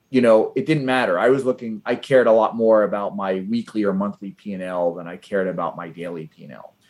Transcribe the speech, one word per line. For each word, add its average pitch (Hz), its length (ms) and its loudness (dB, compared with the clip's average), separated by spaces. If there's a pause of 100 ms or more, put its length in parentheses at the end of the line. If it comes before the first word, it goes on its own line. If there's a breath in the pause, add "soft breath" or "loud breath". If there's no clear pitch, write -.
(120)
you 127 100 2
know, 113 340 4
it 131 100 -2
didn't 151 200 0
matter. 120 340 0
I 113 100 4
was 135 140 2
looking, 117 420 -4
I 123 100 -2
cared 123 320 2
a 113 40 6
lot 110 240 4
more 110 280 4
about 101 320 -4
my 95 340 -4
weekly 110 340 -4
or 98 80 2
monthly 98 400 -4
P 101 220 -12
and 92 80 -10
L 90 320 -2
than 85 140 -12
I 87 100 -14
cared 95 300 -4
about 85 280 -6
my 85 140 -12
daily 85 380 -12
P - 160 -20
and 73 100 -18
L. - 220 -20 (140)